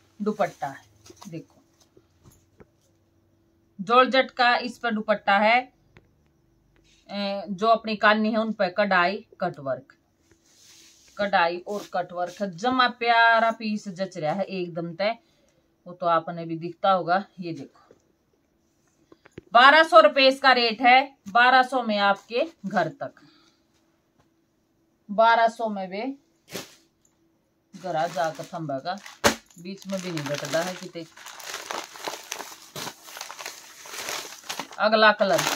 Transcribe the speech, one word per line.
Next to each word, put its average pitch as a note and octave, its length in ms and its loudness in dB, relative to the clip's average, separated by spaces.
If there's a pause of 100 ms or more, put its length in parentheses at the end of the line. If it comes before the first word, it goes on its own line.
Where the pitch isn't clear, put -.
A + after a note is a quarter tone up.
(220)
दुपट्टा G3 460 -4
है, C#3 140 -14 (460)
देखो D#3+ 340 -16 (2250)
जॉर्जेट B3+ 520 4
का A#3+ 260 2
इस A#3+ 200 -8
पे A#3 140 -4
दुपट्टा G#3+ 480 0
है। G#3+ 180 4 (1500)
ए, G3+ 400 -4
जो G3+ 200 -2
अपनी A3 280 2
कानी G#3+ 340 2
है A#3 60 -2
उन A3 160 -2
पे F#3+ 180 0
कढ़ाई G3 540 0 (140)
कटवर्क, C#3 560 -8 (1200)
कढ़ाई F#3 420 0
और G3 340 -10
कटवर्क F3+ 500 -6 (120)
जमा B3 320 0 (120)
प्यारा A#3 540 4
पीस G#3+ 360 -6
जच F#3 280 -8
रहा D3+ 160 -4
है G3 120 -4
एकदम E3+ 480 -8
तय। G#3 240 -4 (680)
वो F3 80 -18
तो F3 140 -8
आपने E3+ 380 -2
भी E3 120 -6
दिखता F3 340 -2
होगा। F3+ 320 0 (160)
ये E3+ 140 -10
देखो - 400 -18 (1600)
बारह C#4 300 8
सौ E4 160 8
रुपए C#4 280 6
इसका C4 260 4
rate A#3+ 280 0
है, C4 360 4 (120)
बारह B3 340 4
सौ B3+ 200 -2
में G#3+ 160 -2
आपके G3+ 460 0 (200)
घर F#3 280 -2
तक, - 200 -12 (2000)
बारह A3+ 400 4
सौ A3+ 200 -6
में F#3+ 200 -8
वे G3+ 140 -8 (1700)
घर F3 220 -10
आ D#3 120 0
जाकर D#3+ 380 -6
थम्बेगा, D#3+ 500 -8 (640)
बीच F#3+ 280 -16
में F#3+ 140 -8
भी F3+ 100 -10
नहीं D3+ 140 -6
घटता D3 360 -4
है F3+ 140 -6
किते। E3+ 300 -16 (3750)
अगला A3 340 4
कलर F#3 260 0 (160)